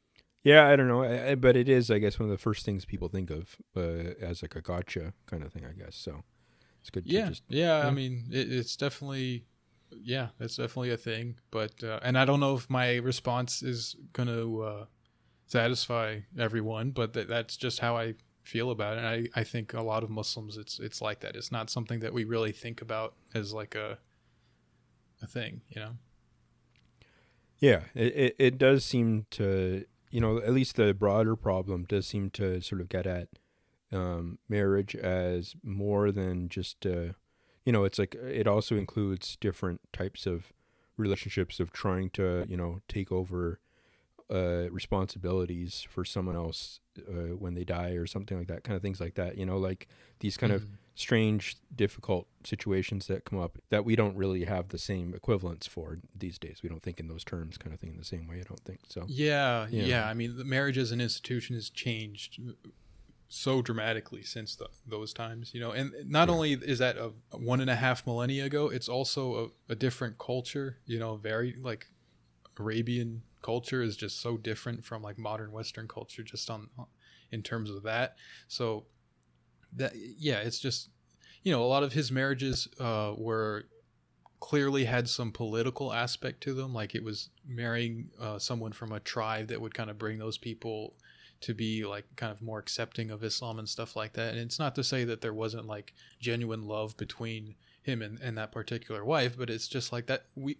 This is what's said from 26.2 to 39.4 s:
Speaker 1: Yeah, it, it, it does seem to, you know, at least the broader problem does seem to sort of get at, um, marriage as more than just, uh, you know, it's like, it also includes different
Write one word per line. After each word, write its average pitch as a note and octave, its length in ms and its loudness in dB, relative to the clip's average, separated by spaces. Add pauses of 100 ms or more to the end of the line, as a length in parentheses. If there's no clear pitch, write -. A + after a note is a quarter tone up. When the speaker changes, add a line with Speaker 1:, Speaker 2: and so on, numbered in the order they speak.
Speaker 1:
Yeah, A2 240 10 (120)
it, A#2+ 200 4
it, C3 240 4
it C3 180 8
does C3+ 260 8
seem A2+ 480 4
to, F#2+ 540 2 (260)
you A#2+ 80 0
know, A2+ 200 4
at A2 120 2
least B2+ 240 4
the G#2 180 8
broader G#2+ 440 6
problem F#2 480 0
does G2 200 2
seem G2 260 -2
to F#2 280 0
sort F#2 220 -4
of F2 80 -6
get F#2 180 -2
at, F2+ 220 -4 (640)
um, F2 460 -2 (100)
marriage G2+ 460 4
as F2+ 680 0
more G2+ 480 2
than F#2 380 0
just, - 360 -6
uh, F2 280 0 (500)
you B2+ 80 4
know, G#2 140 6
it's G2 140 0
like, G2 160 0
it A#2+ 320 0
also G#2+ 280 4
includes G2 640 0
different F#2 400 0 (140)